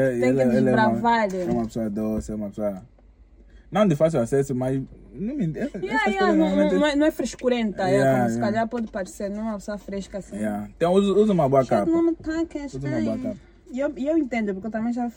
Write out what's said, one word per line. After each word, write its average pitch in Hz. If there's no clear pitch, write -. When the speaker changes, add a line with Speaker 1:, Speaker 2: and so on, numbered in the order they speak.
Speaker 1:
e -
Speaker 2:
Tem 123
Speaker 1:
ele, 135
Speaker 2:
que -
Speaker 1:
ele -
é -
uma, 220
Speaker 2:
desbravar. 220
Speaker 1:
é 185
uma 120
pessoa 110
doce, 107
é 107
uma 104
pessoa 101
não 202
de 151
fácil 160
acesso, 139
mas 131
não 202
me, 226
é, -
Speaker 2:
Yeah, 156
Speaker 1:
essas 302
Speaker 2:
yeah, 427
Speaker 1:
coisas 392
Speaker 2:
não, 349
Speaker 1:
normalmente 294
Speaker 2:
não, 285
não 294
é, 285
não 294
é 311
frescurenta, 233
é, -
Speaker 1:
Yeah, 135
Speaker 2:
como 120
se -
Speaker 1:
yeah. -
Speaker 2:
calhar 226
pode 226
parecer, 196
não 208
é 214
uma 220
pessoa 202
fresca 196
assim. 180
Speaker 1:
Yeah. 104
Então 170
usa, 196
usa 208
uma 147
boa 135
Speaker 2:
Cheio 208
de -
Speaker 1:
capa. 330
Speaker 2:
nome 330
de 330
tanques, 311
Speaker 1:
Usa 277
uma 123
boa 220
Speaker 2:
tem. 254
Speaker 1:
capa. 208
Speaker 2:
E 247
eu, 285
e 269
eu 320
entendo, 226
porque 190
eu 214
também 226
já, 240